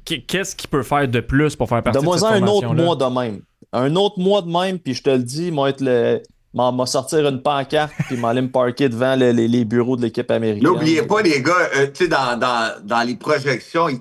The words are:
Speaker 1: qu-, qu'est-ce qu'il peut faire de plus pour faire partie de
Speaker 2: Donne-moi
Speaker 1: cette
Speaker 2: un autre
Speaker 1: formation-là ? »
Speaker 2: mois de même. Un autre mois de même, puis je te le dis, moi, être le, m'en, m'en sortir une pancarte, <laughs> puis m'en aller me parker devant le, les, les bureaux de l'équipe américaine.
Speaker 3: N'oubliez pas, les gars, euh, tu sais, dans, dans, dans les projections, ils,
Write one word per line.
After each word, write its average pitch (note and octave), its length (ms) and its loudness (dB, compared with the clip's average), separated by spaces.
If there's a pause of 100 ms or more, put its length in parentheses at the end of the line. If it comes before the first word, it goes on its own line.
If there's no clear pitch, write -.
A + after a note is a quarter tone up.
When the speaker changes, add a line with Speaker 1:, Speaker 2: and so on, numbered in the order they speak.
Speaker 1:
qu-, E3 160 -6
qu'est-ce - 340 -6
qu'il - 140 -14
peut C#3 140 0
faire C#3+ 260 0
de A#2+ 100 0
plus C#3 360 2
pour A#2+ 120 -2
faire A#2 160 0
partie A#2+ 160 0
de D3 60 0
Speaker 2:
Donne-moi F3 140 2
Speaker 1:
cette G#3 80 2
Speaker 2:
un G#3+ 160 2
autre G3+ 240 2
Speaker 1:
formation-là ? » D#3 160 2
Speaker 2:
mois E3+ 120 2
de B2+ 240 0 (120)
même. F#2+ 100 -12 (320)
Un C3+ 220 0
autre G3+ 240 0
mois G3 240 2
de E3+ 80 -10
même, F#3 280 -2
puis - 140 -6
je A#2+ 100 -6
te C#3+ 60 0
le C3 140 2
dis, D3+ 280 -6
moi, C#3 200 0
être C3+ 100 -14
le, A#2+ 400 2 (320)
m'en, B2 180 2
m'en B2+ 140 -2
sortir C#3+ 420 0
une C3 140 -2
pancarte, D3 580 0
<laughs> - 80 -6
puis C3+ 80 -6
m'en A#2+ 140 -2
aller B2 120 0
me B2+ 80 -2
parker B2+ 380 0
devant B2+ 300 0
le, B2 140 4
les, A#2 180 2
les A#2+ 160 2
bureaux A#2+ 320 2
de A#2+ 60 -2
l'équipe A#2 280 -4
américaine. A2+ 320 0
Speaker 3:
N'oubliez D#3+ 380 2
pas, G#3+ 200 0
les D3+ 200 2
gars, C#3+ 100 0 (240)
euh, C#3 120 2
tu C#3 180 -2
sais, - 20 2
dans, C3 320 -2
dans, A#2 320 0 (140)
dans A#2 200 0
les A#2+ 100 -4
projections, D3 720 -2
ils, C3 120 -6